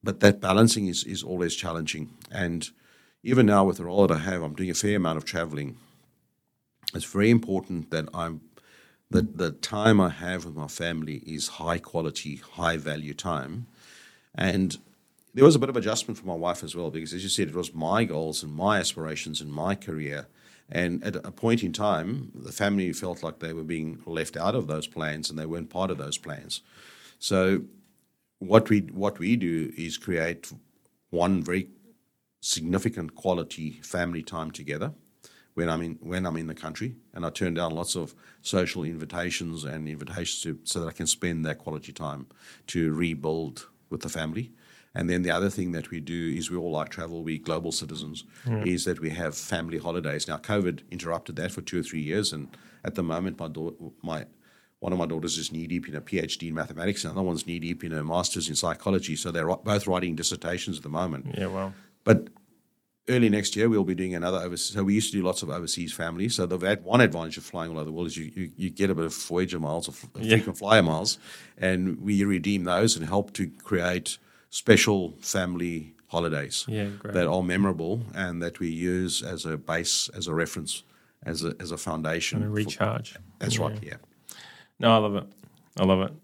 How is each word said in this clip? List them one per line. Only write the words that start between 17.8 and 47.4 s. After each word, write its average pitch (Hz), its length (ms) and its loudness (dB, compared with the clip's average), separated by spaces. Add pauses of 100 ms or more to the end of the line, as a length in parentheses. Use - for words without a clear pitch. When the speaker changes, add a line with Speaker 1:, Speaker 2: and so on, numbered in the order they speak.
Speaker 1:
goals 78 380 -2
and 76 100 -10
my 95 260 2
aspirations 78 640 -4
and 73 120 -10
my 82 220 0
career. 73 520 -6 (440)
And 87 320 0
at 101 140 -4
a 92 140 -8
point 113 340 2
in 82 80 -2
time, 104 600 0
the - 180 -14
family 101 400 2
felt 90 300 -6
like 80 160 -6
they 80 160 -6
were 80 100 -8
being 80 400 -6
left 80 320 -4
out 95 180 0
of 104 120 0
those 76 200 -4
plans 78 440 -4
and 78 80 -8
they 78 80 -6
weren't 82 240 -6
part 92 200 -2
of 78 80 -4
those 73 200 -6
plans. - 420 -10 (580)
So 95 440 4 (760)
what 104 300 8
we, 107 120 6
what 95 380 -2
we 104 180 2
do 82 400 0
is 80 200 -6
create 82 560 -4 (580)
one 87 320 2
very 92 260 -2 (720)
significant 82 760 -2
quality 80 680 -4
family 85 400 -4
time 80 280 -8
together 76 420 -6 (640)
when 82 140 0
I'm 82 140 0
in, 80 180 -8
when 90 240 -4
I'm 80 120 -2
in 82 100 -6
the 78 80 -8
country, 104 400 -8 (180)
and 85 140 -6
I - 40 -2
turn 90 240 -2
down 82 180 -2
lots 85 240 -4
of 80 180 -6 (280)
social 90 420 0
invitations 82 800 -6
and 76 240 -6
invitations 78 540 -6
to, 80 200 -4
so - 180 -4
that 82 60 -4
I 80 60 -6
can 80 160 -4
spend 82 380 0
that 76 120 -4
quality 76 340 -10
time 71 340 -8 (420)
to 82 260 2
rebuild 78 720 -2 (240)
with 82 120 -6
the 80 60 -6
family. 82 440 -4 (420)
And 85 160 0
then 90 120 2
the 87 100 2
other 95 180 4
thing 90 220 -2
that 80 180 -6
we 85 80 -8
do 82 380 -4
is 80 120 -4
we 87 80 -4
all 87 140 -4
like 76 200 -2
travel, 82 340 -8
we 80 140 -4
global 82 340 -2